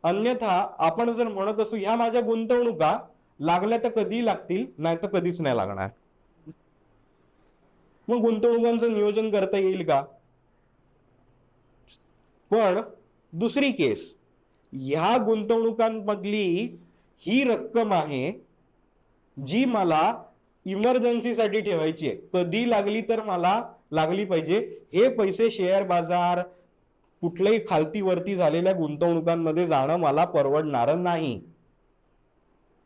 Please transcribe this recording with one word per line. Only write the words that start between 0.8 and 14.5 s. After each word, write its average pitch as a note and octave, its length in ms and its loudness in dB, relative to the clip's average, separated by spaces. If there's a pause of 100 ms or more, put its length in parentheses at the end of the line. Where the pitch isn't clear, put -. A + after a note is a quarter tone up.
जर A#3 140 -2
म्हणत G#3 320 -4
असू, G#3+ 160 -2
"ह्या G#3 200 -2
माझ्या A#3 260 0
गुंतवणुका A3+ 760 0 (420)
लागल्या F3+ 380 0
तर A3+ 120 0
कधी A3 360 -2
लागतील, G3 400 -2 (120)
नाही E3 240 -2
तर G#3 60 -6
कधीच F3 340 -2
नाही C3 160 0
लागणार." G2 320 -4 (2250)
मग A3+ 100 2
गुंतवणुकांचं A#3 760 2
नियोजन G#3 360 0
करता G3 280 0
येईल F#3+ 280 0
का? D3 160 4 (2500)
पण G3+ 300 2 (520)
दुसरी A#3 380 0
केस, C#3+ 420 -2 (600)